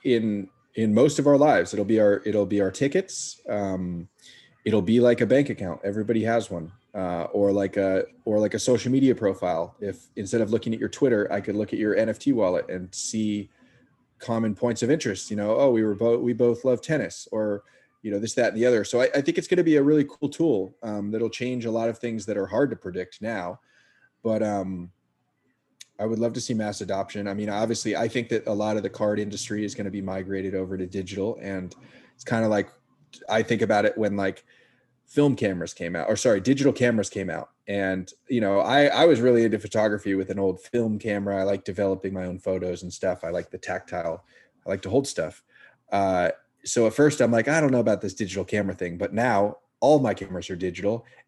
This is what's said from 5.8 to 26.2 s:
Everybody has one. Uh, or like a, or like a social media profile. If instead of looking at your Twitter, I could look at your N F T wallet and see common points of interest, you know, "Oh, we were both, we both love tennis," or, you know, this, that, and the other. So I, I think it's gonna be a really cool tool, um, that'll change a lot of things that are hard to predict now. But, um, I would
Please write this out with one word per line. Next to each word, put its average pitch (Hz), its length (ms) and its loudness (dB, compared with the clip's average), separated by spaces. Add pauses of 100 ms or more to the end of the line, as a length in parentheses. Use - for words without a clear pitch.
Everybody 107 420 -2
has 113 260 0
one. 85 200 -8 (240)
Uh, 87 380 -4
or 101 180 4
like 98 260 0
a, 95 280 2 (200)
or 107 140 0
like 107 160 2
a 110 60 -4
social 123 320 2
media 135 200 4
profile. 90 680 -2
If 98 340 -10
instead 110 260 -2
of 107 120 0
looking 113 200 -2
at 110 60 -4
your 104 100 -4
Twitter, 113 440 2
I 101 80 -2
could 98 160 -6
look 104 160 -4
at 110 80 -6
your 107 160 0
N 110 120 2
F 107 120 -6
T 143 120 0
wallet 92 380 0
and 92 240 -10
see 104 560 -4 (680)
common 113 340 -2
points 117 300 -2
of 120 80 2
interest, 123 360 -2
you 107 80 -6
know, 104 220 -2
"Oh, 139 140 4
we 113 100 2
were 107 140 0
both, 117 240 2
we 120 140 0
both 117 300 2
love 127 160 2
tennis," 127 520 -4
or, 107 320 -2 (380)
you 107 100 -6
know, 101 80 -2
this, 110 140 -6
that, 113 180 2
and 107 40 -8
the 113 80 2
other. 120 200 4
So 120 160 0
I, 127 120 4
I 143 100 2
think 170 160 0
it's 175 100 -6
gonna 175 160 2
be 160 100 4
a 143 80 6
really 147 220 4
cool 147 240 -6
tool, 117 560 -2
um, 104 260 -6
that'll 110 180 -2
change 123 360 -6
a 113 80 -4
lot 113 160 -2
of 113 100 -6
things 113 280 -6
that 104 100 -4
are 98 100 -2
hard 120 240 0
to 117 60 -6
predict 90 440 -10
now. 98 380 -6 (640)
But, 110 220 0
um, 95 480 -4 (1080)
I 104 80 -4
would 113 140 -2